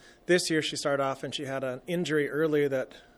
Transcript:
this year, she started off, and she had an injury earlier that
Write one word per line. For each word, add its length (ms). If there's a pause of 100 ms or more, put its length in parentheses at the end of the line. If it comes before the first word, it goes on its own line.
(260)
this 240
year, 100
she 160
started 260
off, 200
and 120
she 120
had 180
an 220
injury 420
earlier 400
that 240 (260)